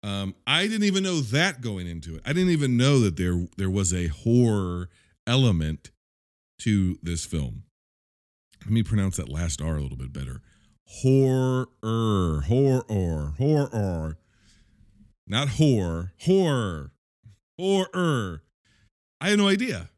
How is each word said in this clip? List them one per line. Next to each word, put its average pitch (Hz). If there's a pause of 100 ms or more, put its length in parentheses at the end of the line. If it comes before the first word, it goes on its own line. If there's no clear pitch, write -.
Um, 98 (100)
I 165
didn't 214
even 190
know 180
that 139
going 101
into 82
it. 78
I 131
didn't 180
even 139
know 135
that 95
there, 90 (100)
there 95
was 92
a 87
horror 98 (360)
element 95 (680)
to 98
this 82
film. 64 (1040)
Let 104
me 113
pronounce 95
that 65
last 78
R 78
a 73
little 67
bit 65
better. 65 (600)
Horror, 131 (120)
horror, 101
horror. 104 (1080)
Not 127
horror, 92
horror, 123 (680)
horror. 175 (760)
I 180
had 208
no 202
idea. 196